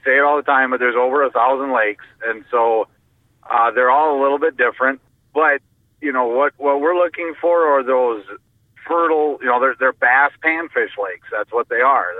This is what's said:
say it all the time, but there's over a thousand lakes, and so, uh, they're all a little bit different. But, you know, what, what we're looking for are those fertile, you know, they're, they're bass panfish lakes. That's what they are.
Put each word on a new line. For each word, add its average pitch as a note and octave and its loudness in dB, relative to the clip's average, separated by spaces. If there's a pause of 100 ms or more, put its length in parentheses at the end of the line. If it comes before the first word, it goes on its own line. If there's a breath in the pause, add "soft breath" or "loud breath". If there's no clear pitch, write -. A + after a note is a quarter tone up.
say C3 2
it C#3+ 4
all D3 2
the C#3 -4
time, C3 0
but B2+ -2
there's B2 0
over B2+ 2
a C3 -2
thousand C3 0
lakes, G#2+ -2 (200)
and A2 -6
so, A#2 0 (640)
uh, A#2 2
they're B2+ 2
all C#3+ 2
a - -
little C#3 0
bit D3+ -2
different. B2+ -2 (320)
But, D3 0 (400)
you D3 -4
know, B2+ 0
what, C3+ 0
what C#3+ 0
we're E3+ 0
looking E3+ -2
for E3+ 2
are C#3 2
those B2 0 (640)
fertile, D#3 0
you B2+ -6
know, B2 2
they're, B2+ 0
they're C3 0
bass C3+ 2 (140)
panfish D#3+ -4
lakes. F#2 -10
That's G#2 -6
what A#2 -4
they A#2+ -2
are. B2+ 2